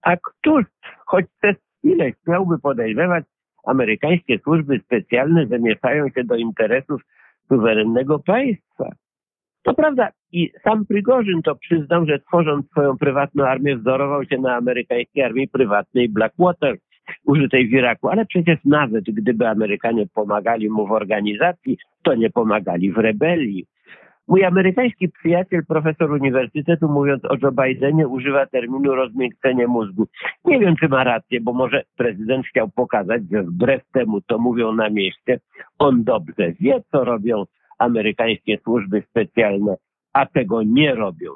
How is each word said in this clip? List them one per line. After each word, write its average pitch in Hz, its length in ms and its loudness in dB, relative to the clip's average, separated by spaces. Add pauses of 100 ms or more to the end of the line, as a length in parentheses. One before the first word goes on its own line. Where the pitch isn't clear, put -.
A 175 140 2
któż 294 480 0 (420)
choć 175 200 0 (160)
przez 208 140 2 (220)
chwilę 302 340 2 (120)
śmiałby 170 340 0
podejrzewać 139 680 -2 (420)
amerykańskie 127 720 0
służby 143 460 0
specjalne, 135 640 0
że 120 120 -2
mieszają 127 500 -2
się 127 160 -4
do 120 120 -2
interesów 117 680 -2 (460)
suwerennego 117 720 2
państwa? 226 720 -4 (720)
To - 120 0
prawda, 277 340 2 (240)
i 170 200 -2 (120)
sam 214 220 0
Prigorzyn 202 560 0
to 151 120 0
przyznał, 165 520 0
że 147 120 0
tworząc 151 520 0
swoją 139 280 0
prywatną 139 460 0
armię, 131 320 0
wzorował 131 480 -2
się 123 140 -4
na 127 180 0
amerykańskiej 120 640 -2
armii 127 260 -2
prywatnej 113 600 0
Blackwater, 117 680 0 (480)
użytej 135 440 2
w 110 40 0
Iraku, 123 360 0
ale 208 180 2
przecież 170 380 0
nawet 135 400 2
gdyby 113 440 -2
Amerykanie 107 680 -2
pomagali 107 560 -2
mu 107 160 -2
w 98 60 -2
organizacji, 107 880 -2 (240)
to 156 120 2
nie 113 160 0
pomagali 98 600 0
w 85 60 -2
rebelii. 110 680 0 (640)
Mój 190 160 4
amerykański 190 640 0
przyjaciel, 170 580 -2
profesor 156 460 -2
uniwersytetu, 147 760 0
mówiąc 139 360 0
o 139 180 -2
Joe 139 100 2
Bidenie, 135 560 2
używa 135 380 -2
terminu 131 480 -2
rozmiękczenie 127 720 0
mózgu. 110 400 -2 (380)
Nie 285 160 4
wiem, 180 160 4
czy 160 120 0
ma 131 160 2
rację, 120 360 -2
bo 117 120 -4
może 127 300 -2 (140)
prezydent 120 500 -2
chciał 110 220 -2
pokazać, 110 540 -2 (100)
że 104 100 0
wbrew 101 400 0 (100)
temu, 110 280 -2
co 110 180 -4
mówią 117 340 0
na 110 180 0
mieście, 104 500 -2 (380)
on 127 260 2
dobrze 95 560 -2
wie, 254 220 2 (100)
co 135 120 2
robią 113 400 -2 (340)
amerykańskie 110 840 0
służby 101 460 -2
specjalne, 104 640 0 (360)
a 139 140 2
czego 113 360 -2
nie 131 320 2
robią. 90 420 -6